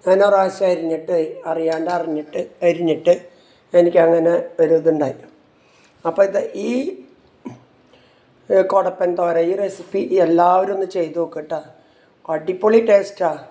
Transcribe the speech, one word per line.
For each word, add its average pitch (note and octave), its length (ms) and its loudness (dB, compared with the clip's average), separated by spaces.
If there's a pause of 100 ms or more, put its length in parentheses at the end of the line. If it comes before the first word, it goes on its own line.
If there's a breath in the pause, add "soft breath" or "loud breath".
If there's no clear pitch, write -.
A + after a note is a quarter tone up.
ഞാൻ F#3 120 4
ഒരു G3+ 80 4
പ്രാവശ്യം F#3+ 440 2
അരിഞ്ഞിട്ട്, D#3+ 680 -4 (100)
അറിയാണ്ട് E3 440 -2
അറിഞ്ഞിട്ട്, D#3+ 480 -6 (280)
അരിഞ്ഞിട്ട് E3+ 480 2 (640 soft breath)
എനിക്കങ്ങനെ E3+ 560 4 (280)
ഒരു D#3+ 120 2
ഇതുണ്ടായി. D#3+ 400 0 (920 soft breath)
അപ്പോൾ G3 220 2
ഇത് F#3+ 260 -4
ഈ, G3+ 160 -6 (1800 soft breath)
ഏ, F#3+ 120 4 (100)
കുടപ്പൻ F3+ 420 -2
തോര, E3+ 240 -2
ഈ E3+ 240 0
റെസിപ്പി G3 400 -6 (240)
എല്ലാവരും F3+ 480 2
ഒന്ന് G3 120 -4
ചെയ്ത് E3+ 320 -6
നോക്ക് D#3+ 160 -6
കേട്ടോ. D#3 260 -10 (720 soft breath)
അടിപൊളി F#3 560 2
ടേസ്റ്റാ. F#3+ 420 2 (200)